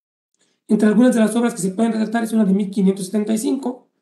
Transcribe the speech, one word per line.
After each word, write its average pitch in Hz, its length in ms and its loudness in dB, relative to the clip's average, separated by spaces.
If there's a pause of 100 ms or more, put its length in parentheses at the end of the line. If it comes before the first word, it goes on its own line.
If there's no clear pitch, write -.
(680)
Entre 214 220 2
algunas 226 260 4
de 233 60 2
las 214 160 2
obras 240 180 0
que 170 80 -10
se 190 80 -2
pueden 226 220 -2
resaltar 220 320 -2
es 220 80 -6
una 220 120 2
de 190 80 2
mil 196 180 0
quinientos 190 360 0
setenta 214 260 -2
y 220 60 0
cinco 269 500 -6 (140)